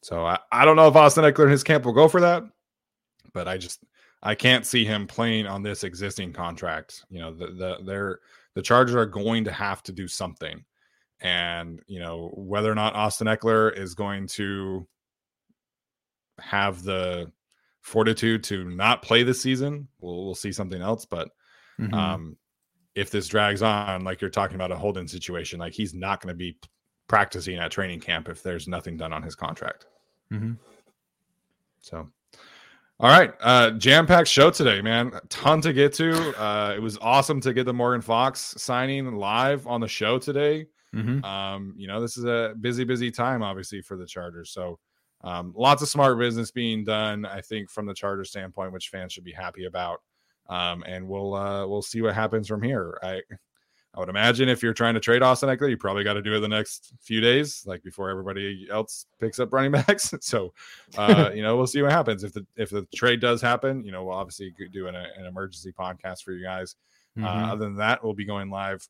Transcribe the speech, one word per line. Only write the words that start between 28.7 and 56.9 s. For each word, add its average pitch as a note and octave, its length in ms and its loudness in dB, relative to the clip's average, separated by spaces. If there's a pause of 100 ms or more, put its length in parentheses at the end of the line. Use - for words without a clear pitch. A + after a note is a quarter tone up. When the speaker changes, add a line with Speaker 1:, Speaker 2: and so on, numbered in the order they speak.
Speaker 1:
done D#2+ 140 -8
on D2+ 120 -8
his D#2 100 -12
contract. - 540 -10 (440)
Speaker 2:
Mm-hmm. A2 200 -6 (1300)
Speaker 1:
So, D#2+ 280 -14 (920)
all A#2 100 6
right, D#3+ 300 10
uh, A#2+ 320 6
jam-packed D3+ 560 6
show D3 240 8
today, A#2 300 2
man. A#2 340 0
A - 120 -12
ton D#3 340 2
to D#3 120 0
get C#3 200 6
to. D#3+ 460 0
Uh, G#2 360 -2
it G#2+ 60 -6
was G#2+ 200 -6
awesome C3+ 400 4
to B2+ 120 0
get B2 120 0
the B2+ 80 -2
Morgan B2 280 2
Fox A#2+ 560 0
signing C3 580 -4
live B2 500 0
on A#2+ 160 -4
the A2 60 -4
show A2 320 0
today. D3 480 -2 (260)
Speaker 2:
Mm-hmm. A#2 320 -2
Speaker 1:
Um, G2 520 -8
you G2 100 -14
know, G2+ 120 -6
this A#2 160 -6
is A#2+ 100 -8
a A#2 360 0
busy, B2 220 -2
busy A#2+ 260 -2
time, A#2+ 320 -2
obviously, F#2+ 400 -8
for G2 160 -14
the F2+ 80 -12
Chargers. F2 460 -14
So, F2+ 260 -10 (460)
um, F2+ 320 -8
lots C#3 260 4
of D3 60 -4
smart C3+ 320 2
business A#2 320 -2
being A2+ 320 -4
done, G#2+ 420 -2
I G2 160 -10
think, G#2+ 300 -10
from G#2 160 -8
the G2+ 80 -10
Chargers G2 340 -6
standpoint, F#2+ 440 -12
which F#2 160 -12
fans F#2 240 -12
should F#2 100 -18
be F2+ 80 -18
happy F#2 340 -12
about. F2+ 360 -8 (480)
Um, F2 360 -6
and F#2 220 -12
we'll, G2 260 -6
uh, G2 320 -4
we'll G2+ 180 -6
see A2+ 180 -6
what G#2+ 120 2
happens A2 320 -2
from G#2 160 -6
here. A2 400 -6
I, F#2 200 -8 (720)
I - 60 -12
would F2+ 100 -6
imagine A#2 400 4
if B2 120 0
you're A#2 120 0
trying A#2 220 2
to A2 40 2
trade A#2+ 240 4
Austin B2+ 240 4
Eckler, C3+ 220 0
you A#2 80 -2
probably G2+ 260 -2
gotta G#2 180 -2
do G#2+ 140 -2
it G#2+ 60 2
the G#2+ 80 -2
next - 500 -4